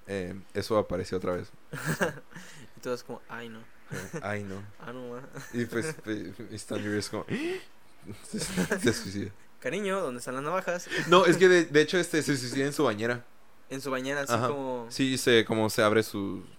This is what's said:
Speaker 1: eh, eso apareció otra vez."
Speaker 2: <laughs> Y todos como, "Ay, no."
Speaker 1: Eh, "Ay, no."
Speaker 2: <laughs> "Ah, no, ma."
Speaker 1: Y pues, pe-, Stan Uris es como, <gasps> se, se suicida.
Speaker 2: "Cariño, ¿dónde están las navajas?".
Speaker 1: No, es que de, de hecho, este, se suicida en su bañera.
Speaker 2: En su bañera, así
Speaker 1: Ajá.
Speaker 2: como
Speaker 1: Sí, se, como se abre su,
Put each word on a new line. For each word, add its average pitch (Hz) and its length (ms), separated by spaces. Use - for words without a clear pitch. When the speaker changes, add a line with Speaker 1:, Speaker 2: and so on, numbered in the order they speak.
Speaker 1:
eh, 95 280
eso 101 240
apareció 92 400
otra 92 180
vez." 92 140
Speaker 2:
<laughs> 151 1080
Y - 40
todos 123 240
como, 117 260
"Ay, 117 180
no." 110 120
Speaker 1:
Eh, 110 640
"Ay, 104 200
no." 98 140
Speaker 2:
<laughs> - 100
"Ah, 120 120
no, 127 220
ma." 127 80
Speaker 1:
Y 120 100
pues, 117 300
pe-, 104 300
Stan 104 260
Uris 104 240
es - 20
como, 104 200
<gasps> - 1000
se, 214 120
se 185 520
suicida. 101 380
Speaker 2:
"Cariño, 190 380
¿dónde 127 180
están 127 160
las 139 100
navajas?". 180 440
Speaker 1:
No, 180 160
es 165 120
que 185 120
de, 175 160
de 151 160
hecho, 151 180
este, 165 240
se 143 140
suicida 127 300
en 147 60
su 147 120
bañera. 117 400
Speaker 2:
En 135 100
su 135 100
bañera, 131 320
así 139 120
Speaker 1:
Ajá. 120 140
Speaker 2:
como 127 420
Speaker 1:
Sí, 131 260
se, 117 300
como 110 240
se 113 120
abre 107 200
su, 98 420